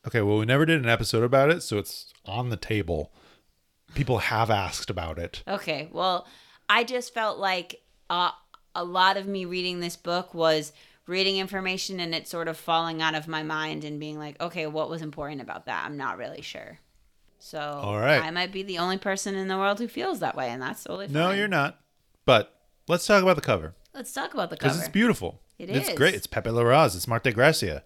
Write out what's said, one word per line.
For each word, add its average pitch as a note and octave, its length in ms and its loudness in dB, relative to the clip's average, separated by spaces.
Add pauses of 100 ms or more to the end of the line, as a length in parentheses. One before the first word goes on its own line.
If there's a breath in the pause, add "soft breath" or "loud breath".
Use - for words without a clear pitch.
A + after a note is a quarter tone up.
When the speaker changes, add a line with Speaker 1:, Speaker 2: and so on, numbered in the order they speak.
Speaker 1:
Okay, A#2+ 140 2
well, G#2 160 4
we G#2+ 80 2
never C3+ 200 4
did D#3+ 160 4
an A#2+ 80 0
episode A2+ 340 2
about C3+ 280 6
it, F3 100 0
so - 160 -4
it's - 360 -8 (120)
on A#2+ 240 -4
the A2 80 -2
table. E2+ 540 -2 (840 soft breath)
People B2+ 260 0
have A2 300 0
asked G2 400 0
about E2 300 -6
it. - 280 -10
Speaker 2:
Okay, E3 440 -6
well, F3+ 360 -2 (420 soft breath)
I A3 160 6
just B3 280 -6
felt A3 260 -2
like, F#3 420 -4 (280)
uh, F3 220 0 (440)
a F3 80 -4
lot F#3 340 4
of G3 100 -6
me G3 180 -4
reading F3+ 340 -4
this E3+ 160 -6
book F3 380 -4
was D#3+ 380 2 (360 soft breath)
reading F#3+ 300 0
information F#3+ 640 -4
and E3+ 140 -4
it E3 140 -6
sort E3+ 200 -6
of D#3+ 80 -4
falling E3 460 -2
out D#3+ 140 0
of D#3 120 -6
my D#3+ 140 -6
mind D#3 420 -4
and D3+ 160 -10
being D3+ 200 -10
like, D3+ 200 -14
"Okay, E3 280 -4
what D3+ 240 -4
was E3 100 -6
important D3+ 400 -8
about - 240 -10
that? G2 200 -4
I'm D3 120 -10
not C3 220 -6
really C#3+ 240 -10
sure." - 360 -16 (600)
So - 200 -12
Speaker 1:
All C#3+ 400 -4
right. C3 220 4
Speaker 2:
I D#3+ 80 -4
might F3+ 220 -2
be F#3+ 100 -6
the F#3+ 160 -6
only F#3 220 0
person G3 340 -4
in F#3+ 140 -4
the F#3+ 100 -2
world G3 220 2
who A#3 80 -4
feels D#4+ 320 -4
that E3+ 180 -4
way, B2+ 120 -4
and B2 120 -8
that's - 220 -8
totally F#3+ 240 -8
fine. C#3 60 -6
Speaker 1:
No, E3 180 2
you're G3+ 160 0
not. D#3 320 0 (460)
But A2+ 300 6 (320)
let's E3+ 200 0
talk G3+ 160 8
about F#3 140 8
the D3 40 -4
cover. E2 320 0 (220)
Speaker 2:
Let's C4+ 180 -12
talk - 220 -8
about F#3 160 -2
the E3 60 -8
Speaker 1:
'Cause - 160 2
Speaker 2:
cover. E3+ 100 -2
Speaker 1:
it's D3+ 80 -6
beautiful. G3 500 2 (160)
Speaker 2:
It - 140 -10
Speaker 1:
It's C3+ 180 0
Speaker 2:
is. - 80 -2
Speaker 1:
great. E3+ 160 6
It's G2+ 140 -6
Pepe A2+ 240 -4
Larraz. A#2+ 440 6
It's F2+ 120 -6
Marte A#2 260 0
Gracia. G#2+ 520 2